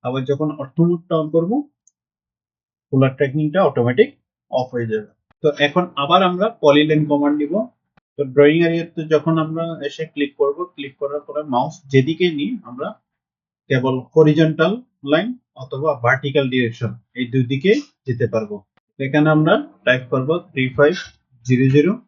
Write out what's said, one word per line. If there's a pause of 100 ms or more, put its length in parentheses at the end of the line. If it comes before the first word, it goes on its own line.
আবার
যখন (120)
অর্থ
মোডটা
on
করব, (1400)
পোলার
ট্র্যাকিংটা
অটোমেটিক (420)
অফ
হয়ে
যাবে। (340)
তো (100)
এখন (120)
আবার
আমরা (140)
পলিলাইন
কমান্ড
নিব। (600)
তো
ড্রয়িং
এরিয়াতে (140)
যখন
আমরা (220)
এসে
ক্লিক
করব, (160)
ক্লিক
করার
পরে (120)
মাউস (180)
যেদিকে (120)
নিই (120)
আমরা (840)
কেবল (180)
হরিজন্টাল (320)
লাইন (260)
অথবা (120)
ভার্টিক্যাল
ডিরেকশন (220)
এই
দুই
দিকে (320)
যেতে
পারবো। (420)
এখানে
আমরা (300)
টাইপ
করব
থ্রি (120)
ফাইভ (520)
জিরো
জিরো (160)